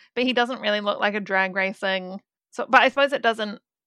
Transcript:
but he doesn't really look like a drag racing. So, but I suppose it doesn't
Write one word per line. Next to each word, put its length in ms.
but 100
he 80
doesn't 280
really 200
look 200
like 140
a 60
drag 340
racing. 680
So, 180
but 140
I 60
suppose 240
it 100
doesn't 380